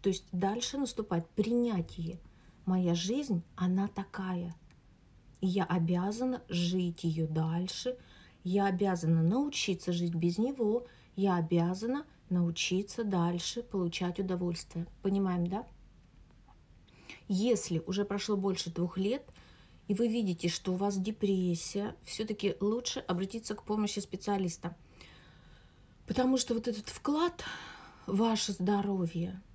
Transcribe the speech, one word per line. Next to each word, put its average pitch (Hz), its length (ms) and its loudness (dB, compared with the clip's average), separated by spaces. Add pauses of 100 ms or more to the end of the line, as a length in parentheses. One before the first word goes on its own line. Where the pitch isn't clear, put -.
То 202 80 2
есть 185 220 -2
дальше 202 460 -2
наступает 214 520 -2
принятие. 202 880 0 (460)
Моя 180 280 4
жизнь, 196 500 0 (120)
она 185 320 2
такая. 185 680 -6 (880)
И 190 60 2
я 185 160 2
обязана 190 880 0
жить 175 540 0
ее 160 240 0
дальше. 165 720 -2 (460)
Я 196 240 2
обязана 175 560 4
научиться 202 680 2
жить 175 220 0
без 175 240 2
него. 240 480 2 (300)
Я 190 220 2
обязана 185 680 0 (240)
научиться 180 760 0
дальше 175 580 0
получать 175 580 -2
удовольствие. 175 680 -2 (140)
Понимаем, 190 460 2
да? 190 200 -4 (1600)
Если 196 600 2
уже 196 180 0
прошло 202 320 -2
больше 185 340 -2
двух 170 260 -2
лет, 208 260 0 (640)
и 208 60 0
вы 226 140 4
видите, 202 400 0
что 180 260 -2
у - 20 2
вас 196 220 0
депрессия, 196 1080 0
все-таки 208 580 -2
лучше 226 400 0
обратиться 196 540 -2
к - 80 -14
помощи 208 360 0
специалиста. 190 760 -2 (1300)
Потому 254 300 2
что 254 160 0
вот 226 140 -2
этот 208 220 -6
вклад 330 540 0 (640)
в 196 100 0
ваше 220 360 2
здоровье 185 880 0 (140)